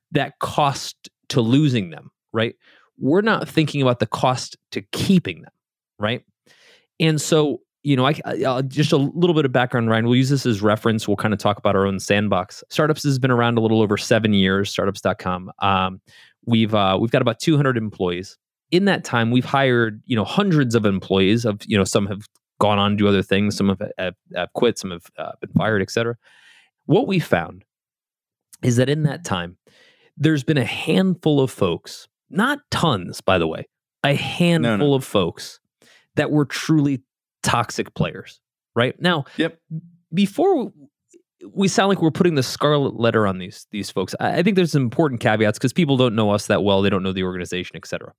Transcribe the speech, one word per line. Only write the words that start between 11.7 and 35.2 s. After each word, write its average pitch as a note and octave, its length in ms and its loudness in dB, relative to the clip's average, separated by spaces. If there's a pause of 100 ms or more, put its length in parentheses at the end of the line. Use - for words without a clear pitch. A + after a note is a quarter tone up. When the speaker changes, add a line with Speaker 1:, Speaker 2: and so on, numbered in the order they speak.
Speaker 1:
our G2 100 2
own G2 140 -2
sandbox. G2 680 -2
Startups D3+ 340 0
has C3+ 160 2
been C3 120 2
around A#2+ 260 2
a A2+ 40 4
little A2 200 4
over G2+ 160 2
seven A2 360 2
years, G2 380 2
startups F#2+ 300 -4
dot F#2 180 -2
com. F#2 400 -6
Um, F#2+ 400 0 (460)
we've, A2+ 280 2
uh, F#2+ 260 2
we've A#2 120 -2
got C3 100 2
about A#2 180 -2
two D#3+ 180 2
hundred C3+ 200 0
employees. F#2+ 600 -6 (340)
In F#3+ 140 2
that F3+ 180 0
time, A#2 280 0
we've B2+ 140 2
hired, A#2+ 600 0
you B2 100 -4
know, G#2+ 100 0
hundreds D3+ 500 0
of G#2+ 100 2
employees. G2 600 2
Of, G#2 200 -2
you A2 120 0
know, G2 60 4
some G2+ 240 -2
have G2 140 -8 (380)
gone G#2 200 2
on G2+ 120 2
to G#2 60 -2
do G2+ 100 2
other G2 140 2
things. G2+ 340 0
Some G2 140 0
have, F#2+ 120 -2 (180)
have, F#2 160 -6 (200)
have F2+ 180 -6
quit. A#2 260 0
Some F#2+ 120 -10
have, E2+ 140 -12 (120)
uh, - 240 -12
been - 100 -14
fired, G#2+ 300 0
et G2 100 -4
cetera. A#2 240 -4 (720)
What G#3 180 2
we G3 140 0
found F2+ 440 -4 (1000)
is A#2+ 140 2
that B2+ 120 2
in D3+ 140 0
that D3 200 -4
time, F2+ 340 -6 (600)
there's D3 260 0
been D3+ 140 0
a B2+ 80 0
handful D#3+ 760 0
of C3 100 0
folks, - 560 -4 (220)
not B3+ 300 -2 (120)
tons, G#2+ 500 -2
by F#2+ 160 2
the E2 100 2
way, E2 200 -10 (360)
a C#3+ 120 0
handful D#3+ 640 0
Speaker 2:
No, C#3+ 100 0
no. C#3 80 2
Speaker 1:
of C3 100 -2
folks - 540 -4 (560)